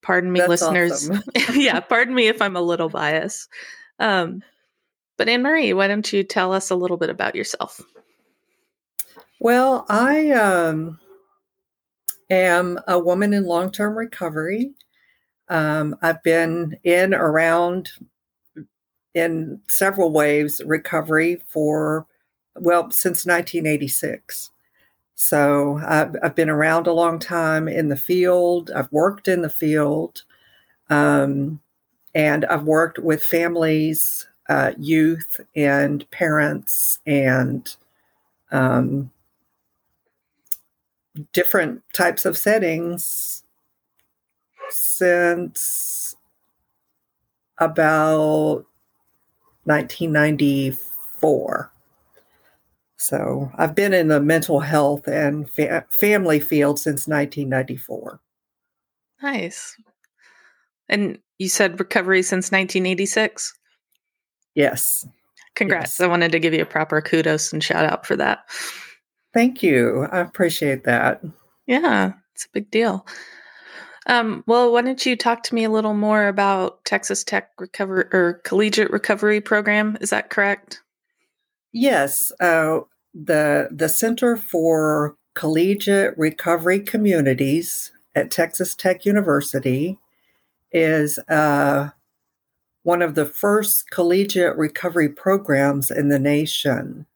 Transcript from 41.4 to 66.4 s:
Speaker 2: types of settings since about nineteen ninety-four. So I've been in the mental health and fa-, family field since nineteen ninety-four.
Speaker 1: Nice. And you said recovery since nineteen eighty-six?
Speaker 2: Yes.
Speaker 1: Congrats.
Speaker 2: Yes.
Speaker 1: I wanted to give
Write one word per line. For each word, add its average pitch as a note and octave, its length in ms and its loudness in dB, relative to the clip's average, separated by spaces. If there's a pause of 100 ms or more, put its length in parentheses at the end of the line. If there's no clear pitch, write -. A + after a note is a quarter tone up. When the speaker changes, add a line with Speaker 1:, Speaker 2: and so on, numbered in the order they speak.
Speaker 2:
types E3+ 320 0
of F3 100 -2
settings F3 1080 -2 (1300)
since - 1500 -2 (1400)
about D#3 1120 2 (960)
nineteen D3+ 480 -2
ninety-four. C#3+ 1600 0 (1300)
So C3+ 580 -4
I've D#3+ 180 0
been G3+ 200 2
in E3+ 140 4
the D3+ 120 4
mental D#3 400 2
health C#3+ 480 0
and D3 400 -2
fa-, - 400 -2
family G3 500 2
field D3 400 2
since D3 300 -4
nineteen D3 400 -2
ninety-four. B2+ 720 -6 (1000)
Speaker 1:
Nice. G#3+ 520 -8 (1160)
And G3 280 -2 (200)
you F#3+ 100 -4
said F#3+ 320 0
recovery F#3 420 2
since F#3 300 -2
nineteen F#3+ 320 0
eighty-six? G3 720 -2 (960)
Speaker 2:
Yes. - 520 0 (480)
Speaker 1:
Congrats. F#3 440 -4
Speaker 2:
Yes. - 20 -2
Speaker 1:
I F3+ 80 2
wanted E3+ 240 2
to E3 60 0
give D#3+ 140 0